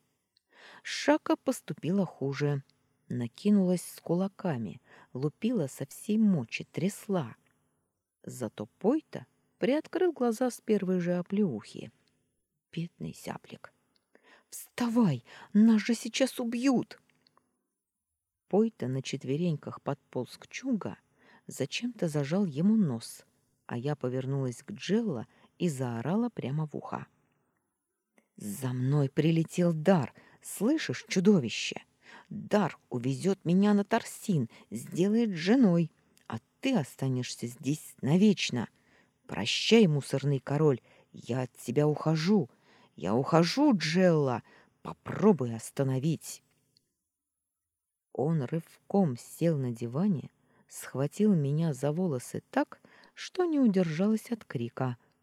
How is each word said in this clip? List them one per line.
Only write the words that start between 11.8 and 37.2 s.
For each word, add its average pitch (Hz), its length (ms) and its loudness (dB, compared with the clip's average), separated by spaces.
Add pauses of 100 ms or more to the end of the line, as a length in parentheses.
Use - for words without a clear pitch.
Бедный 165 400 -8
зяблик. - 600 -14 (760)
«Вставай! 220 760 0 (280)
Нас 220 300 8
же 233 120 0
сейчас - 440 -2
убьют!» 240 640 0 (1500)
Пойта 220 400 0
на 131 140 -4
четвереньках 143 800 -4
подполз - 560 -8
к - 80 -20
Чуга, 220 500 -6 (500)
зачем-то 214 640 -6
зажал 151 380 -2
ему 170 300 2
нос, 135 500 -2 (400)
а - 100 -6
я 143 200 -4
повернулась 127 680 -4
к - 100 -14
Джелло 170 540 -4 (320)
и 175 100 0
заорала 135 600 -2
прямо 151 380 -6
в - 100 -10
ухо. - 300 -8 (1300)
«За 123 360 -6
мной 135 360 0
прилетел 165 640 2
Дар! 156 420 2 (260)
Слышишь, - 680 -2
чудовище? 180 760 2 (480)
Дар 170 480 -2 (120)
увезет 131 540 -2
меня 196 300 4
на 202 100 2
Тарсин, 175 640 -2 (220)
сделает 202 640 0
женой, 175 560 4 (360)
а 117 120 -6 (220)
ты 262 160 0
останешься 127 720 -4